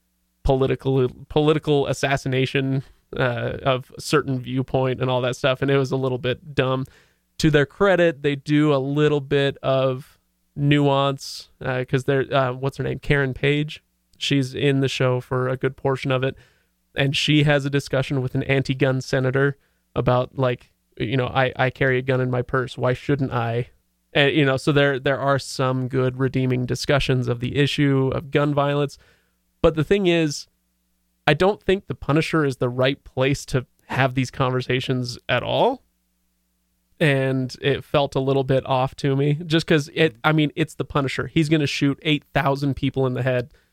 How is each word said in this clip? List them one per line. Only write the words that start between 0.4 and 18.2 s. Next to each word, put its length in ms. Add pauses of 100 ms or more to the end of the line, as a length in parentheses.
political, 640 (200)
political 580
assassination, 960 (340)
uh, 460
of 360
certain 420
viewpoint 600
and 80
all 120
that 160
stuff. 260
And 80
it 80
was 140
a 40
little 220
bit 360
dumb. 300 (540)
To 120
their 160
credit, 560
they 140
do 380
a 40
little 420
bit 420
of 560 (380)
nuance, 920 (100)
uh, 280
'cause 160
they're, 300
uh, 180
what's 260
her 60
name? 140
Karen 360
Page. 480 (360)
She's 360
in 260
the 80
show 320
for 280
a 80
good 200
portion 340
of 140
it. 120 (600)
And 200
she 280
has 200
a 60
discussion 500